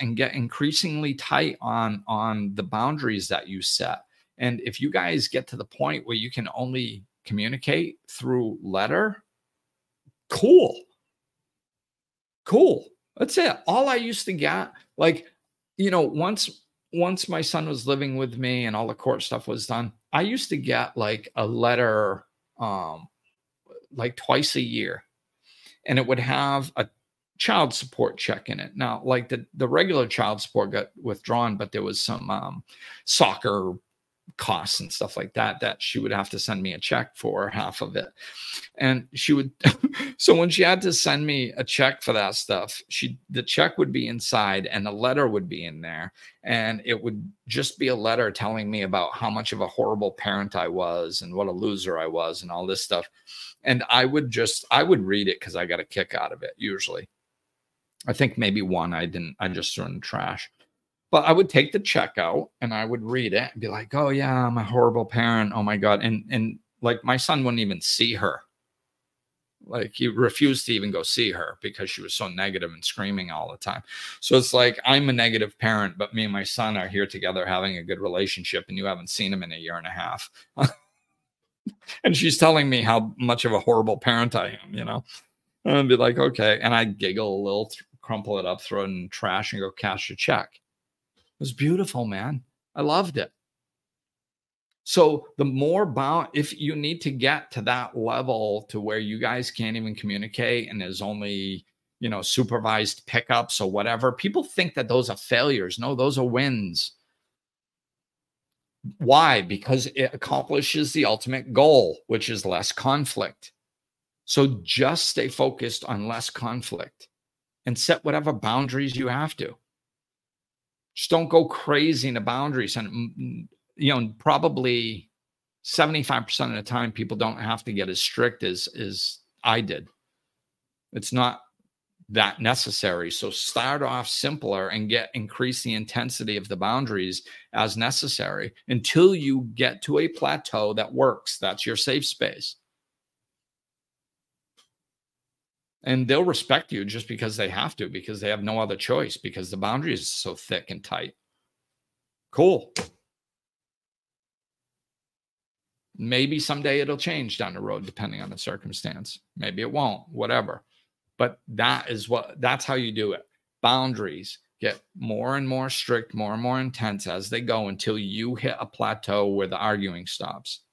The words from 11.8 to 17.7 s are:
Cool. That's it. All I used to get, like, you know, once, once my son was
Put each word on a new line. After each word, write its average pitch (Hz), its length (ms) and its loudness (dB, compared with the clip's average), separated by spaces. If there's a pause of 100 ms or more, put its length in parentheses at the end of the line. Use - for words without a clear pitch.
Cool. 240 440 6 (300)
That's - 200 0
it. 339 200 4 (100)
All 240 200 4
I 262 100 2
used 233 280 -4
to 190 80 -4
get, 147 380 0 (260)
like, 165 300 4 (500)
you 196 140 2
know, 180 100 6
once, 160 640 0 (280)
once 180 380 0
my 165 120 -2
son 156 280 -2
was 123 160 -6